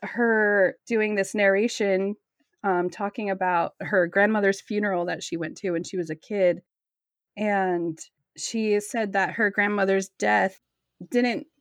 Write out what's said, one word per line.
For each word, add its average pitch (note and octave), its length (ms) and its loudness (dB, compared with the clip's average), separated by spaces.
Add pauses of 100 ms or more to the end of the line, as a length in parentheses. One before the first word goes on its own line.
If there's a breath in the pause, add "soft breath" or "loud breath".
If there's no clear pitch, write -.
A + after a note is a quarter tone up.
her G#3 720 2 (100)
doing G#3+ 280 0
this G3 200 -2
narration, G3+ 800 2 (480)
um, F3+ 260 0
talking G3+ 400 -6
about F#3 520 -2
her F3 260 2
grandmother's G3+ 540 2
funeral G3+ 460 -2
that E3+ 140 -6
she - 140 -8
went D#3+ 220 -8
to F#3+ 140 -4
when E3+ 120 -2
she F#3 140 -8
was E3+ 120 -4
a D#3 60 -8
kid. F3+ 460 0 (760)
And F#3 640 0 (380)
she G#3+ 420 0
said G#3 340 -4
that F#3 200 0
her G#3+ 160 0
grandmother's G3 600 0 (100)
death G#3 400 2 (500)
didn't A#3+ 380 0 (140)